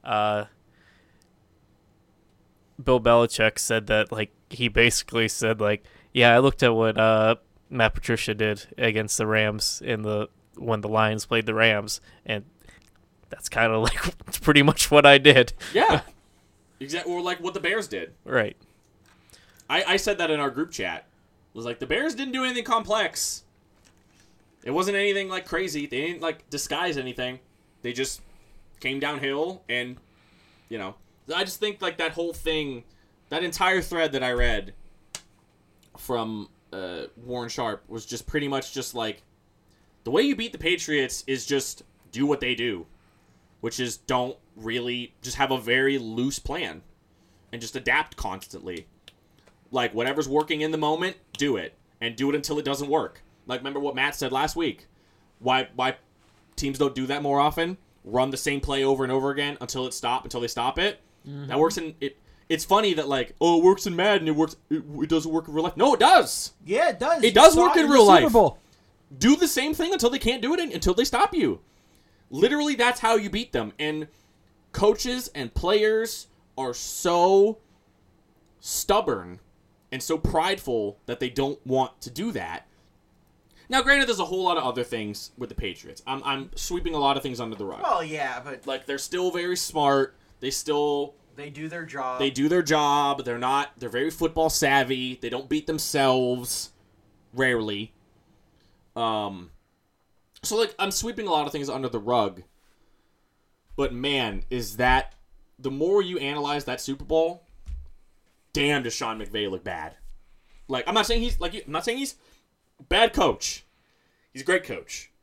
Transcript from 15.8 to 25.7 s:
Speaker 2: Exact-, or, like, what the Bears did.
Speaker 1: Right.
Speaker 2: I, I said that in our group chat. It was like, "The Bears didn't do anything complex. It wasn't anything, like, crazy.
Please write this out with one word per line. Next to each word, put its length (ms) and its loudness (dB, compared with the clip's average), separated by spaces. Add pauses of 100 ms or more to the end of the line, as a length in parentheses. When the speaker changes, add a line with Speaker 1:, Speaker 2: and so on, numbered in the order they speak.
Speaker 2:
Exact-, 280 -8
or, 140 -4
like, 180 -4
what 140 -6
the 60 -6
Bears 280 -2
did. 260 -10 (120)
Speaker 1:
Right. 320 0 (1120)
Speaker 2:
I, 140 0 (100)
I 40 4
said 200 0
that 140 0
in 80 0
our 100 0
group 220 -4
chat. 340 -8 (480)
It 40 -16
was 80 -10
like, 140 -8
"The 80 -8
Bears 280 -2
didn't 180 -8
do 100 -4
anything 200 -4
complex. 800 -2 (1200)
It 80 -8
wasn't 260 0
anything, 320 0
like, 160 -8
crazy. 400 -4